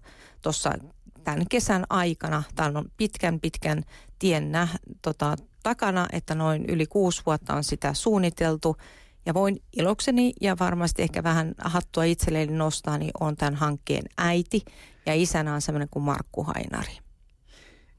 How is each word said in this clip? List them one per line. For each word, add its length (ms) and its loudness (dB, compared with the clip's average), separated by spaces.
tuossa 300 -2
tämän 240 0
kesän 420 2
aikana. 520 0
Tää 200 0
on 100 -2
pitkän, 440 0
pitkän 420 -2
tien 340 2
nä-, 260 0
tota, 340 0
takana, 500 0
että 220 -4
noin 340 0
yli 180 0
kuusi 400 2
vuotta 280 0
on 100 -2
sitä 300 -4
suunniteltu. 840 2
Ja 80 0
voin 240 2
ilokseni 640 2
ja 200 2
varmasti 420 0
ehkä 200 -2
vähän 320 2
hattua 400 0
itselleni 480 2
nostaa, 460 -2
niin 120 -4
on 160 0
tämän 180 0
hankkeen 500 -2
äiti 460 0
ja 80 2
isänä 400 2
on 80 -2
semmoinen 280 -2
kuin 120 -4
Markku 420 -2
Hainari. 540 -6